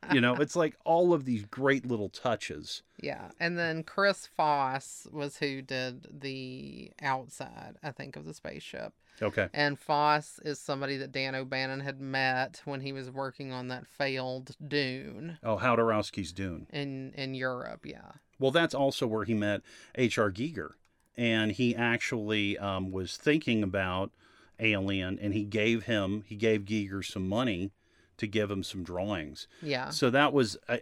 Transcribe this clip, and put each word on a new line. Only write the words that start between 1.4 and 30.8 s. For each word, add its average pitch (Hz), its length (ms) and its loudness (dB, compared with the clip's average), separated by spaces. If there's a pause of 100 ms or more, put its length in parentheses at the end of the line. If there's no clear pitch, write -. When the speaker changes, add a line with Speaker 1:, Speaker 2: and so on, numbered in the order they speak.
Speaker 1:
great 135 380 2
little 110 240 -2
touches. - 720 -4 (200)
Speaker 2:
Yeah. 139 280 -8 (100)
And 175 180 0
then 160 240 0
Chris 196 420 0 (120)
Foss 139 760 2
was 143 280 -6
who 135 240 -2
did 127 440 -6 (140)
the 135 720 -10 (100)
outside, 135 800 -6
I 147 80 -6
think, 139 240 -12
of 147 100 -12
the 156 80 -12
spaceship. - 600 -10 (280)
Speaker 1:
Okay. 101 320 0
Speaker 2:
And 143 280 2
Foss 151 640 2
is 147 160 -6
somebody 139 380 -4
that 135 120 -8
Dan 135 240 -2
O'Bannon 131 460 -2
had 139 200 -6
met 131 640 0
when 139 180 -6
he 139 100 -6
was 131 180 -8
working 135 420 -6
on 127 160 -6
that 127 200 -6
failed 131 640 -2 (120)
Dune. 139 760 -2
Speaker 1:
Oh, 110 140 2
Jodorowsky's 110 760 2
Dune. 90 400 -6
Speaker 2:
In, 135 440 -6
in 135 180 -6
Europe, 127 500 -4
yeah. - 280 -14 (260)
Speaker 1:
Well, 131 140 6
that's 165 240 4
also 139 320 2
where 110 160 0
he 113 100 2
met 104 280 2 (340)
H 127 220 4
R 104 120 4
Giger. 110 400 -6 (460)
And 113 340 4
he 117 240 2
actually, 107 840 0
um, 95 340 -2
was 92 240 -4
thinking 127 480 2
about 95 480 0 (480)
Alien, 98 600 0
and 101 140 -2
he 107 100 0
gave 107 400 2
him, 104 440 0
he 107 80 -10
gave 110 280 4
Giger 98 400 -2
some 95 240 -4
money 98 440 0 (460)
to 113 80 -2
give 104 240 0
him 95 120 -2
some 92 200 -6
drawings. 87 640 -4 (140)
Speaker 2:
Yeah. 139 300 -4
Speaker 1:
So 147 180 2
that 135 240 6
was, 123 240 4 (100)
I, 120 160 0